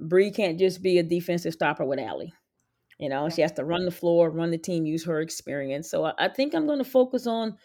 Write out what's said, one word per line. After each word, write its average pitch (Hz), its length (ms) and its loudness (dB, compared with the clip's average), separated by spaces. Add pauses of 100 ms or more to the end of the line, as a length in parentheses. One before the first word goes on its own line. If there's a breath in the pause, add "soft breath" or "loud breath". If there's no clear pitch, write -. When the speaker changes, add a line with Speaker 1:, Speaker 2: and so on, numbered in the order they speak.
Speaker 1:
Bree 185 320 4
can't 175 260 0
just 185 240 2
be 180 160 4
a 175 40 4
defensive 170 520 -2
stopper 151 320 0
with 135 140 -2
Allie. 92 340 -8 (640)
You 147 100 -4
know, 139 160 -2
Speaker 2:
Yeah. 160 60 0
Speaker 1:
she 160 120 2
has 160 100 2
to 131 120 -6
run 170 220 -2
the 180 60 -2
floor, 170 380 4
run 165 200 -2
the 165 80 -2
team, 165 260 -2
use 160 200 -4
her 160 160 -2
experience. 143 680 -6
So 156 140 -2
I, 156 140 -2
I 185 100 2
think 285 260 -2
I'm 311 120 0
gonna 285 180 0
focus 254 420 2
on 226 380 -2